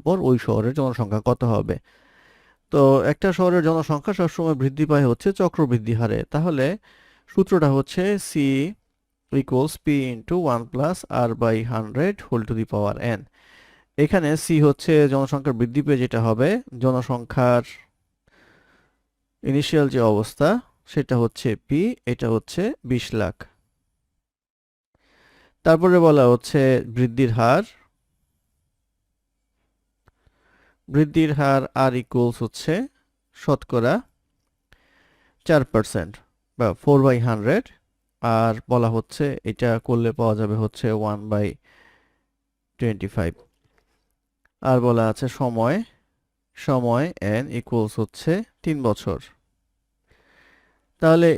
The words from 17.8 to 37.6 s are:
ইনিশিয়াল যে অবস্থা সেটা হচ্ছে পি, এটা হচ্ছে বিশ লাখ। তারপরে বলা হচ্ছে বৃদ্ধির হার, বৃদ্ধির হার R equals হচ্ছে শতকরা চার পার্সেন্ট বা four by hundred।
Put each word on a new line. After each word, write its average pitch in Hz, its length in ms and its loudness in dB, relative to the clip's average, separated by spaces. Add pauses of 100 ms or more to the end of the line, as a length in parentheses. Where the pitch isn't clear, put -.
ইনিশিয়াল 143 440 2
যে 123 60 2 (120)
অবস্থা 110 360 0 (440)
সেটা 131 300 -2
হচ্ছে - 260 -4 (180)
পি, 147 140 0 (300)
এটা 120 240 -4
হচ্ছে - 260 -6 (300)
বিশ 120 140 -2 (160)
লাখ। 90 140 -4 (2250)
তারপরে 170 320 6 (100)
বলা 147 240 6
হচ্ছে 135 300 0 (340)
বৃদ্ধির 123 420 0
হার, 127 260 4 (3250)
বৃদ্ধির 151 460 2
হার 139 220 2 (280)
R 123 120 -2
equals 120 420 -2
হচ্ছে - 300 -6 (680)
শতকরা 131 520 0 (1500)
চার 151 140 6 (120)
পার্সেন্ট 104 400 -2 (460)
বা 117 80 2 (140)
four 143 260 4
by 127 100 4 (100)
hundred। 117 380 -2 (720)